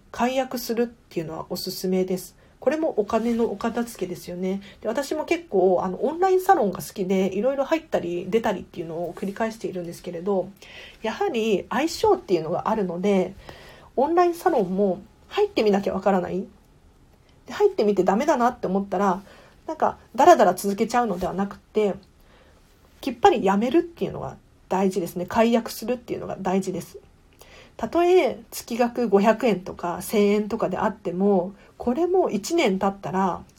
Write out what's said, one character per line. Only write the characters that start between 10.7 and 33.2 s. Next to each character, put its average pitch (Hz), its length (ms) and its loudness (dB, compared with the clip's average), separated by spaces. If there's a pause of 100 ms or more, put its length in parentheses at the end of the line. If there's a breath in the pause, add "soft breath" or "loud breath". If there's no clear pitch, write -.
や 214 100 -4
は 403 160 -2
り 220 420 0
相 269 180 0
性 415 260 2
っ - 60 -2
て - 140 -2
い 170 40 4
う 160 40 -4
の 156 80 -6
が - 180 -2
あ 214 60 2
る 220 100 -2
の 175 160 -6
で、 190 340 2 (600 loud breath)
オ 269 140 2
ン 330 60 0
ラ 349 100 6
イ 349 60 4
ン 330 40 -2
サ 349 160 0
ロ 277 120 2
ン 180 140 -2
も 190 240 0 (280)
入 - 180 0
っ - 20 2
て - 140 0
み 214 80 4
な 196 100 4
き 196 80 -4
ゃ - 60 -2
わ 190 60 -4
か 196 120 2
ら 185 80 2
な 175 100 -4
い。 185 140 -4 (1040)
で、 - 60 -16
入 415 160 6
っ - 20 -6
て 254 140 0
み 202 100 4
て 190 80 2
ダ 190 140 4
メ 277 100 0
だ 311 100 4
な 240 120 4
っ 240 100 -6
て - 80 -6
思 190 160 0
っ - 20 -4
た 196 140 -4
ら、 196 240 0 (460 loud breath)
な 320 60 -6
ん - 20 -18
か、 - 220 0 (180 soft breath)
ダ 254 80 6
ラ 254 120 12
ダ 247 80 6
ラ 180 100 4
続 202 200 -2
け 226 140 -2
ち 247 80 -2
ゃ 240 80 2
う - 20 -2
の 185 140 -4
で 185 80 -2
は 160 60 -8
な 196 120 -2
く - 120 -10
て、 208 360 0 (1080 soft breath)
き 269 120 -4
っ - 20 -6
ぱ - 160 4
り 254 140 2
や 190 120 2
め 233 140 0
る 320 80 4
っ 349 40 2
て - 220 -8
い - 40 -2
う 143 40 -10
の - 60 -10
が 135 180 -12 (320)
大 190 220 0
事 196 100 -2
で 170 60 -2
す - 80 -10
ね。 180 120 -6
解 233 260 2
約 233 180 0
す - 160 -12
る 233 60 -2
っ 254 60 -6
て - 140 -12
い - 40 -8
う - 40 -8
の - 60 -10
が 190 140 -10
大 190 200 -2
事 190 120 -6
で 175 80 -8
す。 - 180 -16 (800 loud breath)
た 214 120 -8
と 330 160 0
え 311 360 4 (100)
月 - 280 -10
額 240 300 0
五 196 120 6
百 220 260 4
円 190 140 2
と 170 140 -10
か 175 260 -6
千 202 280 2
円 208 200 0
と 226 80 -6
か 170 140 -2
で - 80 -4
あ - 80 0
っ 214 100 -4
て - 160 -6
も、 190 400 2 (240 loud breath)
こ - 160 -2
れ 320 140 0
も 359 240 2
一 - 240 -4
年 240 240 2
経 202 100 0
っ 196 100 -6
た 151 140 -10
ら 185 320 -2 (140)